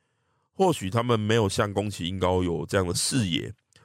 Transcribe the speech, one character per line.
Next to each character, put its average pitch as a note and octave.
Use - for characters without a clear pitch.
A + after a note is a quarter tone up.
或 F#3
许 F#2+
他 A#2
们 A#2
没 G#2+
有 A2+
像 G#2
宫 G2+
崎 F2
英 F#2+
高 F#2
有 E2
这 G2
样 F#2
的 E2+
视 A#2
野、 C2+